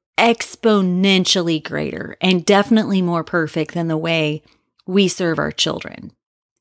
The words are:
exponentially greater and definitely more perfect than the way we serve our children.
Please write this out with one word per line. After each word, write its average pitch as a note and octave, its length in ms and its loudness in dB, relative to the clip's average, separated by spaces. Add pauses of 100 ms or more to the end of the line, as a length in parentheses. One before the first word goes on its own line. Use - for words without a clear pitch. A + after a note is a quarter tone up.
(180)
exponentially F#3+ 1400 2
greater - 580 -8
and F#3 240 0
definitely G3+ 560 2
more F3 240 -2
perfect D#3+ 500 -4
than E3+ 140 -2
the D#3+ 80 -2
way D#3 460 -2 (440)
we F#3 220 4
serve E3 300 0
our D3+ 140 -2
children. - 600 -6 (480)